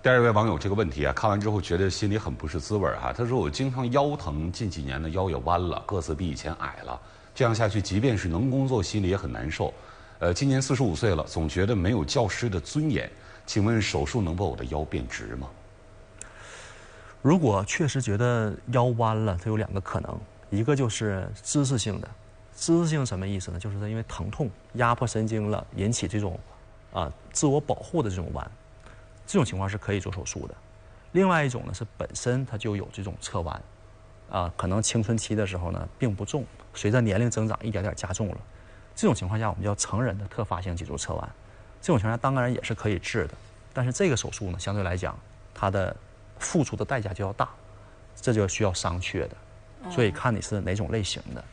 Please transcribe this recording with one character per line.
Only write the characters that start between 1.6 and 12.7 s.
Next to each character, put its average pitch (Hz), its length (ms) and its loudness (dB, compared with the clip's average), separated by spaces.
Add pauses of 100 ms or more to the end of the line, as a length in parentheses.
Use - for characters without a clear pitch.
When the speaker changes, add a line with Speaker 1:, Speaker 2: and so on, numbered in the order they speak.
Speaker 1:
得 95 120 4
心 101 200 0
里 104 80 2
很 82 160 -4
不 76 140 -6
是 73 100 -4
滋 104 200 -2
味 90 100 2
儿 58 100 0
哈。 64 140 -4
他 120 140 -2
说 123 120 0
：“我 78 120 2
经 135 200 0
常 123 220 -2
腰 143 240 4
疼， 78 340 -4
近 98 200 -4
几 82 120 -6
年 67 200 -4
的 78 80 -4
腰 92 200 0
也 76 80 -2
弯 85 240 2
了， 87 240 -2
个 101 140 -2
子 80 160 -2
比 87 100 -2
以 76 80 -2
前 76 200 -6
矮 69 300 -8
了， 60 140 -8 (380)
这 131 80 2
样 117 100 4
下 107 140 2
去， 101 140 0
即 95 180 0
便 117 180 4
是 90 120 -2
能 87 200 2
工 135 160 2
作， 127 160 2
心 101 220 -2
里 90 60 2
也 95 80 2
很 - 120 -4
难 60 220 -4
受。 - 220 -2 (460)
呃， 87 140 4
今 139 140 2
年 135 140 4
四 135 120 0
十 123 80 2
五 95 140 4
岁 98 180 2
了， 78 120 2
总 80 240 -2
觉 92 160 2
得 113 100 2
没 92 160 2
有 90 140 2
教 113 240 2
师 117 200 -2
的 92 80 -2
尊 151 320 0